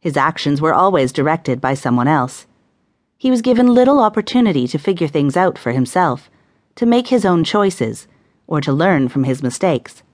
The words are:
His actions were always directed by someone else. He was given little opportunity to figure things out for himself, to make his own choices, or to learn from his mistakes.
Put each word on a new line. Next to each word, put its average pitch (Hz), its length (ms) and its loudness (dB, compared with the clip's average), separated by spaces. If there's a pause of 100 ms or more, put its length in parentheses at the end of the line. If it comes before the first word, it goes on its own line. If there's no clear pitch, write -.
His 147 160 -4
actions 143 440 0
were 156 140 0
always 151 380 2
directed 147 480 -2
by 131 140 -2
someone 123 340 -2
else. 131 380 -2 (720)
He 262 140 -2
was 240 120 0
given 247 320 2
little 262 260 4
opportunity 214 680 0
to 147 120 -6
figure 175 300 -2
things 143 280 0
out 185 220 0
for 120 140 -4
himself, 131 580 -2 (460)
to 240 100 -2
make 240 220 0
his 214 180 0
own 175 180 2
choices, 180 640 -2 (380)
or 151 160 -4
to 143 100 -2
learn 147 360 2
from 135 160 -2
his 131 180 -4
mistakes. 135 600 -4 (120)